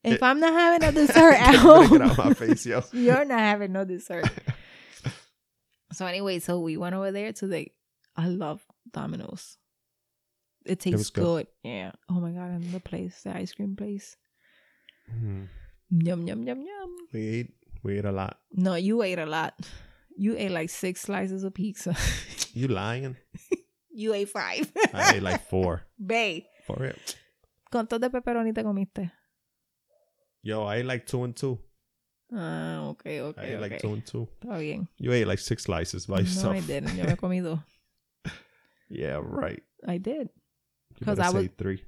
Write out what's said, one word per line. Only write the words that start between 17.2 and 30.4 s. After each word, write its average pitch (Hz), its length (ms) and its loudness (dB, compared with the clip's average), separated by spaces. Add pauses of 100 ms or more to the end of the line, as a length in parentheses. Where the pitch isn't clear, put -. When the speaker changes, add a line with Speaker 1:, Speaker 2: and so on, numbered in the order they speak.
Speaker 2:
ate, 117 260 -8 (300)
we 101 160 -6
ate 101 60 -6
a 101 60 -4
lot. 95 280 -8 (120)
Speaker 1:
No, 185 220 0
you 208 300 -2
ate 180 160 -4
a 156 80 -6
lot. 156 260 -4 (640)
You 214 180 -2
ate, 196 140 -6
like, 170 220 -6
six 185 300 -8
slices 190 420 -6
of 190 100 -8
pizza. 190 420 -6 (300)
<laughs> - 300 -12
Speaker 2:
You 127 140 -2
lying? 120 460 -4 (760)
Speaker 1:
You 214 240 -4
ate 202 140 -4
five. 123 420 -6 (240)
Speaker 2:
I 359 220 4
ate, 95 40 -2
like, 92 260 -2
four. 92 440 -2
Speaker 1:
<laughs> - 80 -20
Bae. 208 420 -4 (240)
Speaker 2:
For - 140 -8
real. 131 160 -8 (760)
Speaker 1:
¿Cuántos 233 300 -4
de 247 80 -2
pepperoni 240 420 -4
te 220 120 -6
comiste? 196 480 -6 (1300)